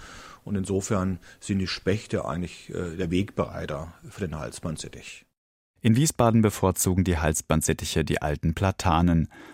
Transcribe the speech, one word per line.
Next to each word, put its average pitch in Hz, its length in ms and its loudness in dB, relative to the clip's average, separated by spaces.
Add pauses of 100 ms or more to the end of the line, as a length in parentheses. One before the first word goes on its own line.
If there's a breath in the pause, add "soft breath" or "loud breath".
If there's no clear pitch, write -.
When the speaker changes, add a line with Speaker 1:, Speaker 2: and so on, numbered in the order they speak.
(440 loud breath)
Speaker 1:
Und 104 120 -6
insofern 95 640 -2 (220 loud breath)
sind - 180 -2
die 95 80 -2
Spechte 98 580 -4
eigentlich, 85 460 -8
äh, 85 280 -8
der 90 120 -2
Wegbereiter 85 840 -4 (140)
für - 140 -12
den 80 160 -6
Halsbandsittich. - 880 -10 (580)
Speaker 2:
In 113 120 6
Wiesbaden 117 480 4
bevorzugen 95 600 2
die 87 140 2
Halsbandsittiche 80 880 0
die 78 160 -2
alten 76 320 0
Platanen. 85 760 2 (240 loud breath)